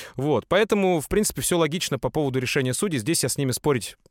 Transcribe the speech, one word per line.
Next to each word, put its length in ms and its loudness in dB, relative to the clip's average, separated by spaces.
Вот, 320 0
поэтому, 540 2
в 60 -10
принципе, 340 0
все 160 0
логично 400 0
по 140 -4
поводу 280 0
решения 360 0
судей. 240 -2
Здесь 240 -2
я 60 0
с 100 -4
ними 120 0
спорить 440 -2